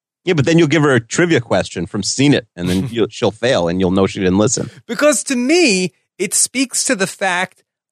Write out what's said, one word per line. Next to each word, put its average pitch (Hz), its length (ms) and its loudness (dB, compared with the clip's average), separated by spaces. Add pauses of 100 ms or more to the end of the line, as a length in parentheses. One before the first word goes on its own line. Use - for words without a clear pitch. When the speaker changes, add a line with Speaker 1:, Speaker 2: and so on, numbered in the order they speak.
(240)
Speaker 1:
Yeah, 180 120 0
but 139 100 2
then 165 120 4
you'll 165 120 4
give 151 140 2
her 143 120 4
a - 60 2
trivia 165 400 0
question 95 460 -4
from 101 160 -6
Seen 139 300 2
It, - 220 0
and 90 140 -6
then 95 180 -2
Speaker 2:
<laughs> - 20 -10
Speaker 1:
you'll, 110 200 -2
she'll 107 220 -2
fail, 113 360 -2
and 90 140 -2
you'll 90 100 2
know 98 160 2
she 107 120 -8
didn't 92 180 2
listen. - 320 0 (160)
Speaker 2:
Because 277 400 0
to 277 100 -4
me, 240 580 0 (240)
it 208 160 -6
speaks - 520 -2
to 262 100 0
the 185 120 -2
fact 185 560 -6 (280)